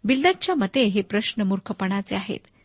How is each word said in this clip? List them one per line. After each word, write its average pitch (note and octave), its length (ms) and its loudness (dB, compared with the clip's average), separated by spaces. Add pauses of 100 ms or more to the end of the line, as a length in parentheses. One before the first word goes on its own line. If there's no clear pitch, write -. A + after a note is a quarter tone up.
बिल्ददच्या E4 520 2
मते B3 280 2
हे G3+ 180 2
प्रश्न G#3+ 400 -2
मूर्खपणाचे G3 760 -2
आहेत. - 240 -6 (260)